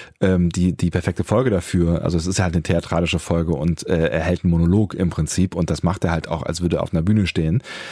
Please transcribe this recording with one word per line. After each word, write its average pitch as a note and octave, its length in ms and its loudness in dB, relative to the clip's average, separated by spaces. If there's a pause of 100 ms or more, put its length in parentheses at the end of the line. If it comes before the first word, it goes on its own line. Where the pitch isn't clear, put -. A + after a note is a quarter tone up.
(200)
ähm, F#2 300 2
die, F2+ 260 0
die F2 140 0
perfekte F2+ 340 -2
Folge B2 240 2
dafür. E2+ 540 0
Also E2+ 160 0
es E2 80 -4
ist F#2+ 120 -2
halt F2+ 140 0
eine E2+ 100 0
theatralische E2+ 560 0
Folge E2 360 0
und, D#2 320 -2
äh, E2 240 2
er E2 100 0
hält E2+ 240 -2
einen F2+ 60 2
Monolog E2+ 420 4
im F#2 160 -2
Prinzip E2 460 -2
und F2 160 -2
das D#2 120 -4
macht E2+ 220 0
er F2 60 2
halt E2 180 -2
auch, E2 140 -4
als E2 180 -4
würde E2+ 160 0
er - 60 0
auf - 100 -6
einer D#2+ 100 0
Bühne G2+ 240 2
stehen. E2 360 0 (300)